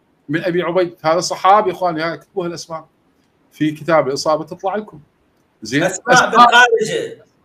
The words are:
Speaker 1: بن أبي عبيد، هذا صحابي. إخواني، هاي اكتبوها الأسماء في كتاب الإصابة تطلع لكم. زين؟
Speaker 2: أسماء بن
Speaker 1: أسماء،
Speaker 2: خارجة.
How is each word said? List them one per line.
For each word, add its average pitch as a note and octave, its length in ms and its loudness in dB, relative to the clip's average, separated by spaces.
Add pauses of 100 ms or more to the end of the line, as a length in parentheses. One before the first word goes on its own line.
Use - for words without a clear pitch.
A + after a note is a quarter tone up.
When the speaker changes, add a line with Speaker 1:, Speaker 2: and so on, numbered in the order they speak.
(280)
Speaker 1:
بن D#3+ 160 -4
أبي F3 180 -2
عبيد، F3 400 -2
هذا D#3+ 180 0
صحابي. F#3 500 2
إخواني، E3+ 320 -4
هاي E3 120 -4
اكتبوها F3 320 -10
الأسماء D#3+ 400 -12 (640)
في D3+ 180 -2
كتاب D3+ 380 0
الإصابة D3+ 360 -2
تطلع F3+ 320 -6
لكم. G#3 240 -12 (600)
زين؟ B2+ 200 -2
Speaker 2:
أسماء F3 240 -4
بن A#3+ 60 2
Speaker 1:
أسماء، B3 340 6
Speaker 2:
خارجة. A#3 760 2 (200)